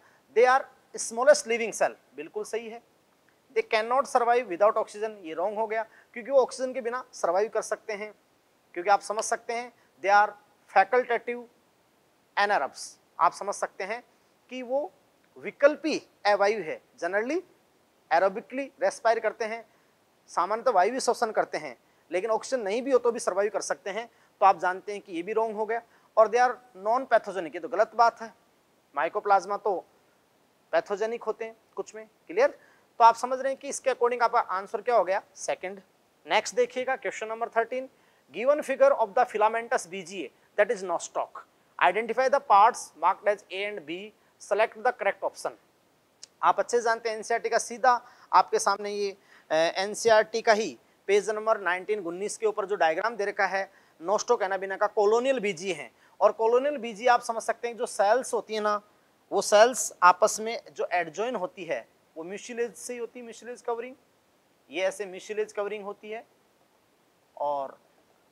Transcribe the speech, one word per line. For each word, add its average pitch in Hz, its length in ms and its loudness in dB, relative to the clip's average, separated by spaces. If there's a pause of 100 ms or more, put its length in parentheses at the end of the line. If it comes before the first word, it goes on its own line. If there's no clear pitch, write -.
(360)
They 240 140 8
are 262 140 4 (360)
smallest 247 480 4
living 226 260 -2
cell, 135 200 0 (220)
बिल्कुल 170 280 -10
सही 226 260 -8
है। 240 120 -16 (760)
They 226 160 2
cannot 233 360 0
survive 240 420 2
without 202 280 2
oxygen, 214 340 -4 (120)
ये 160 100 -12
wrong 196 240 -4
हो 220 100 -4
गया, 220 160 -4 (300)
क्योंकि 240 180 -10
वो 269 100 8
oxygen 254 320 -4
के 262 80 -6
बिना 240 220 -6 (100)
survive 196 360 0
कर 214 120 -2
सकते - 320 -8
हैं, 208 180 -10 (640)
क्योंकि 175 140 -2
आप 202 120 4
समझ 208 220 -6
सकते 233 300 -6
हैं 240 180 -8 (320)
they 196 120 4
are 208 160 6 (420)
facultative 240 680 2 (920)
anaerobes, 196 500 0 (320)
आप 175 140 4
समझ 196 220 -8
सकते - 280 -8
हैं 226 200 -8 (460)
कि 254 140 -10
वो 269 280 -4 (460)
विकल्पी 277 600 0 (280)
अवायु 202 380 2
है, 143 180 -8 (180)
generally 214 400 -2 (720)
aerobically 202 560 0 (140)
respire 220 380 0
करते 220 260 -4
हैं, 220 200 -8 (640)
सामान्यतः 220 420 0
वायु 214 280 4
श्वसन 226 320 0
करते 180 260 -2
हैं, 147 200 -10 (340)
लेकिन 190 200 -2
oxygen 226 320 -2
नहीं 208 180 -2
भी 269 100 -4
हो 254 80 6
तो 240 120 2
भी 226 80 -8
survive 202 300 0
कर 196 120 -4
सकते - 280 -8
हैं। 226 200 -8 (320)
तो 202 40 8
आप 190 140 6
जानते 185 320 -4
हैं 202 100 -10
कि 196 120 -16
ये 165 100 -4
भी 214 100 -8
wrong 220 220 0
हो 214 100 -4
गया। 202 160 -4 (360)
और 220 100 8
they 226 120 0
are 247 140 4 (320)
non 247 220 0
pathogenic, 190 480 -2
ये 175 40 -10
तो 160 80 -8
गलत 208 280 0
बात 226 260 4
है, 220 120 -14 (640)
mycoplasma 196 640 0
तो 202 160 0 (960)
pathogenic 208 500 -2
होते 220 220 -6
हैं 226 100 -14 (200)
कुछ 185 200 -10
में। 220 100 -16 (220)
Clear? 233 300 0 (420)
तो 240 40 8
आप 226 120 8
समझ 254 240 -4
रहे 269 120 -4
हैं 269 80 -10
कि 277 100 -12
इसके 254 220 -4
according 240 300 0
आपका 226 180 2
आंसर 196 420 -4
क्या 240 140 0
हो 196 80 6
गया, 185 180 -2 (140)
Second। 190 460 -8 (440)
next 190 300 0
देखिएगा 247 400 -2
question 220 320 -8
number 226 220 -6
thirteen, 254 400 -2 (440)
given 277 280 2
figure 269 340 4
of 202 180 0
the 247 180 4
filamentous 226 560 0
बीजीए 180 440 -10 (280)
that 208 160 2
is 185 80 -8
nostoc, - 600 -6 (360)
identify 220 500 2
the 269 120 2 (100)
parts 214 320 6 (200)
marked 196 240 0
as 202 240 -2
A 190 120 -6
and 208 240 -10
B, 175 120 -10 (420)
select 214 420 -2
the 247 100 2
correct 196 300 -4
option। 139 340 -8 (840)
आप 175 160 4
अच्छे 214 180 0
से 226 60 0
जानते 226 260 0
हैं 220 80 -4
एनसीईआरटी 226 320 -4
का 233 80 0
सीधा 240 440 2 (320)
आपके 196 260 4
सामने 202 320 -2
ये, 202 200 -4 (400)
अ, 156 40 2
एनसीईआरटी 214 880 2
का 226 120 4
ही 202 240 -2 (300)
page 202 220 2
number 220 320 0
nineteen, 185 380 -2
उन्नीस 180 380 -8
के 226 80 -4
ऊपर 208 200 -2
जो 196 100 -4
डायग्राम 180 400 0
दे 196 100 -4
रखा 202 200 -2
है 190 240 -4 (320)
nostoc 208 400 0
annabina 190 380 -4
का, 208 80 2
कॉलोनियल 233 520 2
बीजीए 190 340 -4
हैं। 143 180 -10 (280)
और 208 120 6
colonial 247 460 0
बीजीए 226 300 -6
आप 240 140 4
समझ 226 220 -6
सकते 233 240 -4
हैं 233 100 -10
जो 240 80 -4
सेल्स 220 480 0
होती 214 220 -6
है 214 60 -2
ना, 208 200 -2 (500)
वो 190 100 2
cells 220 500 4 (120)
आपस 180 360 6
में 220 200 -6 (140)
जो - 200 -6
adjoin 180 420 -4
होती 180 300 -8
है 131 220 -6 (280)
वो 160 80 -12
म्यूसिलेज 208 500 -8
से - 200 -14
ही 247 60 -12
होती 233 200 -12
है, 247 60 -16
म्यूसिलेज 226 360 -18
covering, 240 340 -8 (760)
ये 165 140 -4
ऐसे 190 220 -4
म्यूसिलेज 208 460 -8
covering 208 320 -6
होती 202 260 -14
है। 220 140 -12 (1120)
और 143 400 -4 (540)